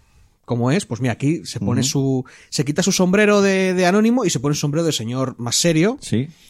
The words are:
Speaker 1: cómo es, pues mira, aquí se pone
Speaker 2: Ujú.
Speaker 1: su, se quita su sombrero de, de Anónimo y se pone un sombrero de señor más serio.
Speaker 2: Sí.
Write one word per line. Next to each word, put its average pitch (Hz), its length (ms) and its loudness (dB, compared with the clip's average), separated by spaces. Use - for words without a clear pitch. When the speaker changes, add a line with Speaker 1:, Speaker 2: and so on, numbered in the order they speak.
Speaker 1:
cómo 120 260 -2
es, - 160 0
pues 117 140 -8
mira, 123 140 -2
aquí 139 300 -2
se - 140 -10
pone - 220 0
Speaker 2:
Ujú. 131 80 0
Speaker 1:
su, 135 360 0
se 143 140 -2
quita 151 200 -2
su 190 80 2
sombrero 202 500 2
de, 190 320 2
de 185 120 2
Anónimo 220 380 2
y 175 60 0
se 143 80 -2
pone 143 140 -2
un 147 40 -4
sombrero 147 300 -2
de 156 60 0
señor 123 480 -4
más 120 160 -4
serio. 175 440 2
Speaker 2:
Sí. 165 280 -2